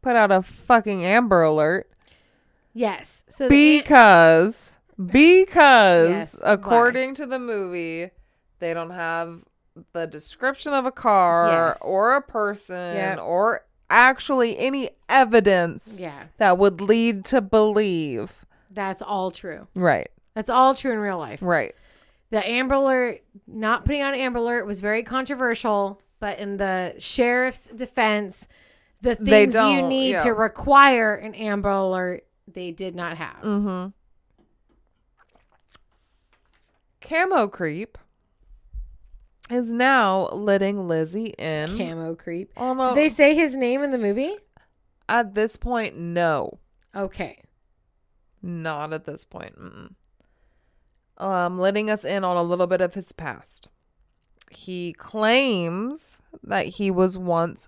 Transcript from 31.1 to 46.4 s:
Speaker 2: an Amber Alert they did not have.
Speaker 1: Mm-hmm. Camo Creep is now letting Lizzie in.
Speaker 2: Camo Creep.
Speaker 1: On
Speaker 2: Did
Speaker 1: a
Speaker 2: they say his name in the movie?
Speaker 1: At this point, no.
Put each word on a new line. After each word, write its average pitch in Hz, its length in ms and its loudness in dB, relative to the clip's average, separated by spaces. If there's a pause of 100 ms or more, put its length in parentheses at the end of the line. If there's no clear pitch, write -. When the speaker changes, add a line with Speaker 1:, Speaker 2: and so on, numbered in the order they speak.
Speaker 2:
an 214 200 -14
Amber 202 340 -4
Alert 185 560 -2 (300)
they 180 160 -12
did 175 240 -12
not 170 220 -10
have. - 260 -14
Speaker 1:
Mm-hmm. 202 460 -4 (3000)
Camo 330 480 0
Creep 175 500 -8 (1500)
is 240 220 -4
now 233 560 2
letting 196 600 -2
Lizzie 170 500 -4
in. 156 380 -6
Speaker 2:
Camo 165 380 -8
Creep. 175 420 -12
Speaker 1:
On 254 200 -4
Speaker 2:
Did 254 160 0
Speaker 1:
a - 20 -2
Speaker 2:
they 302 140 4
say 285 260 4
his 294 220 0
name 262 260 -2
in 285 80 -4
the 262 80 -4
movie? 240 380 -4 (720)
Speaker 1:
At 220 260 -2
this 214 220 -2
point, 233 400 -6
no. 170 640 -4 (360)